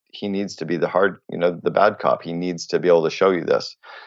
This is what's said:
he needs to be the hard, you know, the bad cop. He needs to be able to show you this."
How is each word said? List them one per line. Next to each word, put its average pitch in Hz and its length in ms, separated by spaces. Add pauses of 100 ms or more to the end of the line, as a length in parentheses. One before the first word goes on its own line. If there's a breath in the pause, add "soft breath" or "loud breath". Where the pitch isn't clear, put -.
he - 220
needs 98 280
to - 80
be 85 120
the 82 120
hard, 95 300 (120)
you - 80
know, 85 240
the 85 80
bad 104 280
cop. - 240
He 85 100
needs 87 360
to 85 100
be 80 100
able 85 160
to 80 60
show 95 200
you 85 140
this." - 320 (300 loud breath)